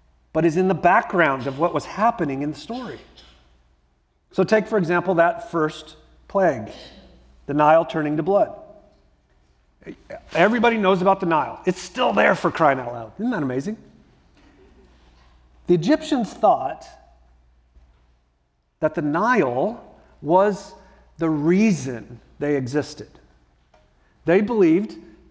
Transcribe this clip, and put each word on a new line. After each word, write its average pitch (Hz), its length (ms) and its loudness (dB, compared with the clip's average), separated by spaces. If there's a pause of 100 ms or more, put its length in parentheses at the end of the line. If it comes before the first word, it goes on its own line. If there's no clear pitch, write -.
(320)
but 160 140 2
is 156 100 2
in 185 140 2
the 190 40 2
background 170 720 2
of 135 140 -6
what 165 140 0
was - 100 -2
happening 175 580 -2
in 147 120 -6
the - 40 -18
story. 226 420 -12 (1300)
So 190 120 0
take, 214 240 2
for 226 100 -2
example, 175 380 0
that 170 360 0
first 156 440 -4 (320)
plague, 143 440 0 (760)
the 143 60 -4
Nile 156 320 4
turning 151 320 -4
to 151 60 -2
blood. 185 320 0 (1800)
Everybody 226 440 2
knows 190 240 2
about 196 180 2
the 190 60 -4
Nile. 147 400 -2
It's 185 160 -4
still 240 320 -4
there, 202 220 2
for 160 160 -2
crying 139 280 2
out 120 140 -8
loud. 113 260 -14
Isn't 240 120 -2
that 196 100 -4
amazing? 143 360 -4 (1900)
The 175 60 4
Egyptians 226 600 0
thought 139 520 0 (1900)
that 156 140 0
the 170 80 -6
Nile 165 840 0 (380)
was 185 520 0 (440)
the 165 120 -2
reason 147 920 0 (180)
they 147 200 -2
existed. 131 520 -6 (1160)
They 180 160 4
believed 202 560 2 (340)